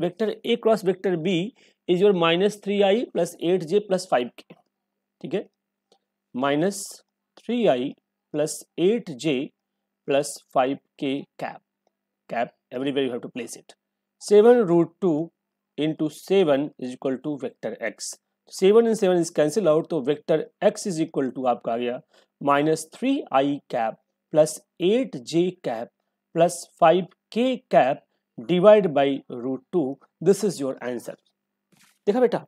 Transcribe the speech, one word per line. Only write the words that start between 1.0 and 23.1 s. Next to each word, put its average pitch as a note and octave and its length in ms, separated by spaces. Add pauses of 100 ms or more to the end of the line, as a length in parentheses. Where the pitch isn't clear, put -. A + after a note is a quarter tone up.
B E3 200 (520)
is F3+ 140
your G#3 120
minus F3 500
three G3+ 200
I G3 80 (220)
plus E3+ 260
eight E3+ 300
J G3+ 180
plus F#3 220
five B2 180 (120)
K, - 160 (640)
ठीक - 140
है, G#3 100 (880)
minus D3 460 (580)
three A#3+ 300
I C3 240 (420)
plus D3+ 220 (220)
eight F#3 360 (100)
J D3+ 100 (720)
plus C#3+ 260 (220)
five C3+ 200 (240)
K C#3 140 (240)
cap, - 240 (680)
cap A#2 220 (200)
everywhere C3+ 340
you A#2+ 80
have - 80
to - 160
place A#2 180
it। - 180 (480)
सेवन A#3 380 (120)
root E3+ 280
two E3+ 160 (600)
into D3+ 400
seven D3+ 500 (100)
is B2+ 160
equal C3 320
to D3 120
vector A2+ 420
x, - 320 (400)
seven G#3+ 340
and A3 120
seven F3+ 260
is E3 60
cancel D#3+ 380
out, D#3 220
तो D#3+ 160
vector D3+ 320 (320)
x G#3+ 160
is E3 180
equal C3+ 320
to B2+ 120
आपका A#2+ 240
आ A#2 40
गया B2 240 (400)
minus D3 460 (100)
three C4+ 180 (180)